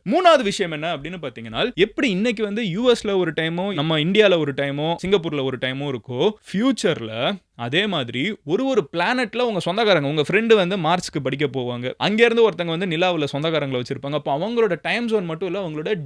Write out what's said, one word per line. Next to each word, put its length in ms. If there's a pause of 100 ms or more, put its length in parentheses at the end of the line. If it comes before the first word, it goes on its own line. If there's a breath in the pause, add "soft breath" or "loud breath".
மூணாவது 380
விஷயம் 280
என்ன 260
அப்படின்னு 240
பாத்தீங்கன்னா, 520
எப்படி 360
இன்னைக்கு 340
வந்து 260
யூ 240
எஸ்ல 220
ஒரு 160
டைமோ, 420
நம்ம 260
இந்தியால 380
ஒரு 160
டைமோ, 420 (100)
சிங்கப்பூர்ல 380
ஒரு 140
டைமோ 360
இருக்கோ, 380 (200)
ஃபியூச்சர்ல 840 (200)
அதே 320
மாதிரி 580
ஒரு 200
ஒரு 260
பிளானட்ல 480
உங்க 200
சொந்தக்காரங்க, 480
உங்க 200
ஃப்ரெண்டு 280
வந்து 220
மார்ஸ்க்கு 460
படிக்க 220
போவாங்க, 520
அங்க 280
இருந்து 240
ஒருத்தங்க 280
வந்து 80
நிலாவுல 460
சொந்தக்காரங்களை 500
வச்சிருப்பாங்க. 320
அப்போ 240
அவங்களோட 440
டைம் 260
ஜோன் 180
மட்டும் 280
இல்ல, 140
அவங்களோட 280 (100)